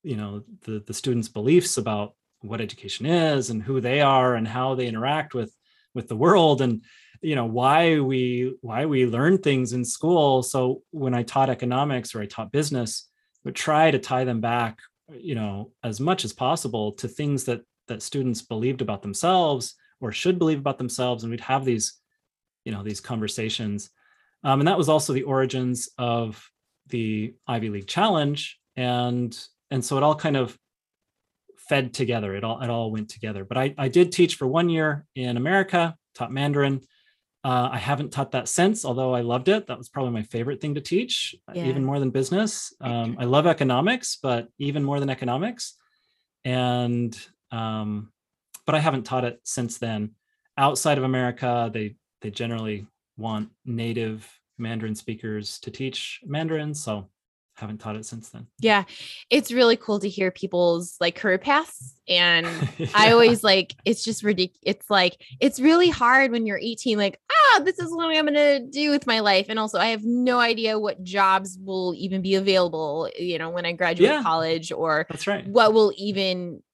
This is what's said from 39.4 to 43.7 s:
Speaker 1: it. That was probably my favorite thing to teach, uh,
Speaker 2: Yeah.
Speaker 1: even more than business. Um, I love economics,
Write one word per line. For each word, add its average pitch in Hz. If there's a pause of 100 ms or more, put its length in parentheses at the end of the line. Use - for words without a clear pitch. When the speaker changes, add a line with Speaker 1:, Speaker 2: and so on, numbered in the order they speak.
Speaker 1:
it. 208
That 120
was 120
probably 131
my 113
favorite 117
thing 147
to 147
teach, - (120)
uh, -
Speaker 2:
Yeah. 170
Speaker 1:
even 131
more 139
than 135
business. 175
Um, 117
I 123
love 143
economics, 156